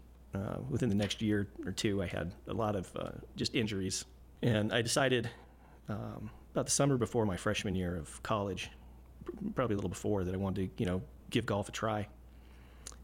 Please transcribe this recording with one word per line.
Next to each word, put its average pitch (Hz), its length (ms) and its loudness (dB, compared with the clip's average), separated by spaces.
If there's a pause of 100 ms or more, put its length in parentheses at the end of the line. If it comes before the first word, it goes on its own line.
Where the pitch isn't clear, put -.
(340)
uh, 98 220 -2 (120)
within 123 200 2
the 98 60 4
next 104 280 0
year 104 240 4 (180)
or - 60 -2
two, 98 320 2
I - 20 -2
had 87 300 -4 (120)
a 101 60 -4
lot 107 220 2
of, - 200 -4
uh, - 180 -4 (220)
just 120 200 -2
injuries. 98 500 0 (380)
And 107 280 4
I 120 120 4
decided, 123 440 4 (640)
um, 107 400 -6 (220)
about 139 140 0
the - 60 0
summer 139 260 6
before 113 280 4
my 92 100 4
freshman 101 380 0
year 90 220 2
of - 260 -8
college, 101 480 -2 (880)
probably 113 180 2
a 101 40 2
little 101 120 0
before, 101 340 0
that 90 120 0
I - 20 0
wanted 95 400 -2
to, - 60 0
you - 40 2
know, 92 140 2 (300)
give 117 160 2
golf 101 200 0
a - 40 -12
try. 107 360 0 (960)